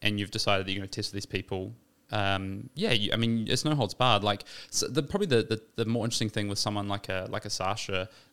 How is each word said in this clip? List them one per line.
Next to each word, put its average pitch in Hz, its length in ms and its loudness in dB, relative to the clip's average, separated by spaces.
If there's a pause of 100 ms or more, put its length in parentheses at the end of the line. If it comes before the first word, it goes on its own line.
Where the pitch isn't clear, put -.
and 107 180 2
you've 101 120 -4
decided 98 340 2
that 95 60 -2
you're 98 100 -2
gonna 98 60 -6
test - 240 -6
these 101 140 -6
people, 95 480 -4 (380)
um, 98 640 0
yeah, 196 160 0
you, 104 220 2
I - 20 2
mean, 113 340 2
it's - 160 2
no 151 100 2
holds 120 180 0
barred. 113 300 6
Like, 104 200 0 (260)
so - 180 -2
the, 131 160 0
probably 196 240 -2
the, 120 160 6
the, 113 180 -2 (140)
the 117 100 0
more 110 200 0
interesting 117 240 0
thing 104 180 -2
with 101 120 -2
someone 104 280 0
like 101 220 -4
a, 95 200 -2
like 104 160 -6
a 107 40 -8
Sasha, 95 600 -2 (240)